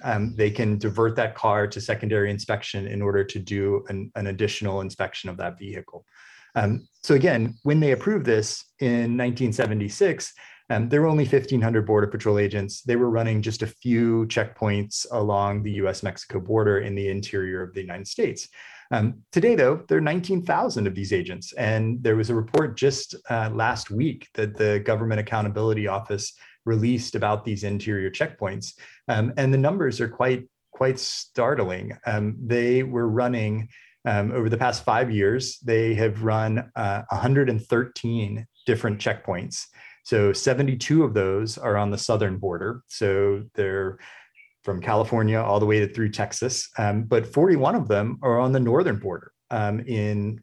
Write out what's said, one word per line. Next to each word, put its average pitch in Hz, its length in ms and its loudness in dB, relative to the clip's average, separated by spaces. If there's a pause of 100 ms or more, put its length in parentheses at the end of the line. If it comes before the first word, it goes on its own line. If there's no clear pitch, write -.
um, 107 320 -2
they 107 160 2
can 107 280 0
divert 110 360 0
that 113 220 -2
car 104 320 2
to 104 120 -10
secondary 107 520 0
inspection 101 560 -6
in 104 120 -6
order 101 220 2
to 98 160 -8
do 98 500 -2
an, 98 280 -8
an 101 120 -4
additional 98 520 -2
inspection 95 500 -8
of 87 60 -12
that 87 240 -8
vehicle. 95 440 -14 (520)
Um, 107 320 0 (160)
so 151 100 6
again, 123 480 4
when 147 160 2
they 147 140 6
approved 185 340 0
this 110 380 0 (160)
in 120 360 0
nineteen 123 360 0
seventy-six, 110 800 0 (360)
um, 117 200 0
there 147 120 4
were 160 80 4
only 151 160 4
fifteen 131 360 2
hundred 110 240 2
Border 104 220 4
Patrol 107 320 0
agents. 101 440 -2
They 120 140 0
were 120 140 2
running 113 320 2
just 110 200 -6
a 110 60 -2
few 113 580 2
checkpoints 107 840 -2
along 104 540 0
the 107 80 -4
U 98 160 -2
S 90 140 -4
Mexico - 360 -8
border 101 400 2
in 101 160 -4
the 98 140 -2
interior 95 540 -4
of 90 120 -12
the 98 60 -8
United 92 260 -12
States. - 420 -4 (440)
Um, 110 280 0 (100)
today, 226 240 4
though, 147 340 4
there 156 100 4
are - 20 2
nineteen 175 420 0
thousand 160 460 0
of 92 80 -4
these 98 160 -6
agents. 90 400 -4
And 110 500 0
there 113 140 4
was 110 140 0
a 117 40 0
report 117 420 0
just, - 380 0 (160)
uh, 113 220 -2
last 113 400 -2
week 123 420 -2
that 107 220 -2
the 104 240 2
Government 110 400 0
Accountability 107 640 -2
Office 101 460 -4 (320)
released 117 500 0
about 107 300 0
these 98 180 -4
interior 101 480 -2
checkpoints. - 640 -6 (320)
Um, 113 300 2
and 135 180 4
the 135 40 4
numbers 139 420 0
are 117 80 -2
quite, 127 400 0 (240)
quite 131 260 0
startling. 107 1000 -2 (100)
Um, 107 380 -2
they 120 380 2
were 120 260 -2
running, 113 600 0 (360)
um, 104 280 0
over 113 160 0
the 113 80 2
past 123 280 0
five 120 260 2
years, 107 480 0
they 113 360 2
have 107 280 0
run, 110 520 0
uh, 104 360 -2
a 101 60 0
hundred 127 340 4
and 110 140 -2
thirteen 117 840 -2 (200)
different 107 340 0
checkpoints. - 640 -6 (360)
So 104 300 4
seventy-two 135 720 2
of 110 100 0
those 104 440 0
are 110 180 0
on 104 160 0
the 101 60 -4
southern 104 400 0
border. 95 500 -6
So 101 560 0 (100)
they're 98 440 -2 (640)
from 95 160 -4
California 110 580 2
all 104 200 2
the 104 80 2
way 107 140 4
to, 104 80 2
through 107 220 -2
Texas. 113 580 -4 (100)
Um, 107 260 0
but 113 220 2
forty-one 151 480 4
of 170 140 -2
them 107 340 0
are 120 180 4
on 131 120 2
the 135 80 4
northern 127 360 4
border, 90 360 -8 (180)
um, 107 300 -2
in 107 640 -2